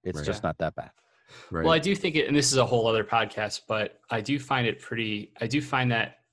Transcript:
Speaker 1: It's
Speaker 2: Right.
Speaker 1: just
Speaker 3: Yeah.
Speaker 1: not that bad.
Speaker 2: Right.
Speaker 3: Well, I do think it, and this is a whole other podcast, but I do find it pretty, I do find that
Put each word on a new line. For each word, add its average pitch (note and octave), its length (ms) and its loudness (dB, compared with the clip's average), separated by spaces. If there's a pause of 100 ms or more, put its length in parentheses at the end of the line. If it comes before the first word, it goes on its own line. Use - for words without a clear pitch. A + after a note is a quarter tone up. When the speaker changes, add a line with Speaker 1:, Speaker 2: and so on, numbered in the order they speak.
Speaker 1:
It's F2 140 -6
Speaker 2:
Right. D2 80 -6
Speaker 1:
just - 180 -4
Speaker 3:
Yeah. F2 60 0
Speaker 1:
not D#2 100 -6
that D#2 160 -2
bad. - 160 -12 (580)
Speaker 2:
Right. E2 140 -2
Speaker 3:
Well, E2 100 6
I E3 60 4
do F#3 160 0
think E3 220 -2
it, D3 100 2
and C#3+ 80 2
this C3+ 160 4
is C3+ 60 2
a B2 80 6
whole A2+ 220 2
other A2 180 2
podcast, G#2+ 640 -2
but G#2+ 400 -4
I A2 100 -2
do C3 180 -2
find B2+ 300 0
it - 140 -2
pretty, G#2+ 580 -6
I A2+ 80 -4
do C#3 140 0
find C3 300 0
that A2+ 260 -2 (160)